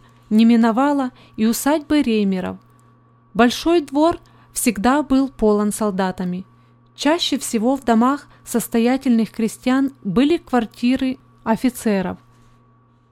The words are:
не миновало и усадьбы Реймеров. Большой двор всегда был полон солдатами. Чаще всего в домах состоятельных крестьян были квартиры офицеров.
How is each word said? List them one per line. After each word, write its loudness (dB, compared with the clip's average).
не 4
миновало 2
и -2
усадьбы 0
Реймеров. -2
Большой 2
двор 0
всегда 0
был 0
полон 0
солдатами. -4
Чаще -2
всего -2
в -6
домах 0
состоятельных 0
крестьян -2
были 0
квартиры -2
офицеров. -2